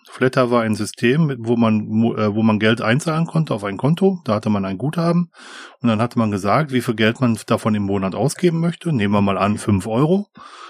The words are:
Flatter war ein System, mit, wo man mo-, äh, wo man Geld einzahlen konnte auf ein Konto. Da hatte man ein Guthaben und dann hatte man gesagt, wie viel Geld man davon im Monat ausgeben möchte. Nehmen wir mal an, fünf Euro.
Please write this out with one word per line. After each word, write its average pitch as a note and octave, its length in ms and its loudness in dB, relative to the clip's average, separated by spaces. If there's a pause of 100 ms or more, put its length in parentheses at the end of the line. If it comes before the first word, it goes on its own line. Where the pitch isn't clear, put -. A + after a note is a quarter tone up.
(100)
Flatter B2+ 400 0
war A#2+ 100 4
ein A2 140 0
System, A#2+ 500 0
mit, C3+ 160 -2
wo A2+ 160 0
man A2 300 2
mo-, A2 280 0
äh, G#2 200 -2
wo A2 80 0
man A2 160 2
Geld A2 240 2
einzahlen D3+ 420 0
konnte D#3+ 300 -2
auf G2+ 100 -6
ein G2 140 -6
Konto. F3+ 460 0
Da G#2 100 -2
hatte G#2+ 160 -2
man G2 160 0
ein F#2+ 100 -4
Guthaben E3+ 540 -2 (500)
und A#2+ 80 0
dann A2 140 2
hatte A#2+ 160 -2
man A2 120 2
gesagt, G#2 420 0
wie B2 100 0
viel A#2+ 120 -4
Geld A2+ 280 2
man A#2 240 0
davon A2 280 0
im G#2 100 0
Monat F#2+ 300 -2
ausgeben D#3+ 460 0
möchte. E3+ 320 -2
Nehmen G#2 220 0
wir G2+ 80 4
mal G2 160 2
an, G2+ 180 0
fünf G2+ 300 0
Euro. D#3 400 0 (440)